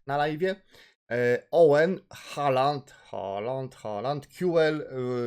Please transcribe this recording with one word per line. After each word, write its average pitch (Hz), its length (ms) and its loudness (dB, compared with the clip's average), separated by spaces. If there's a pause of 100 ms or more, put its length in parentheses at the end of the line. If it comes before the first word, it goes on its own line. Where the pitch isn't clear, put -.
na 139 100 -4
live'ie. 156 380 -2 (560)
E, 120 400 0
Owen, 160 480 6 (100)
Haaland, 139 840 -2
Haaland, 107 840 -8
Haaland, 120 520 -8
Kewell, 160 540 0 (460)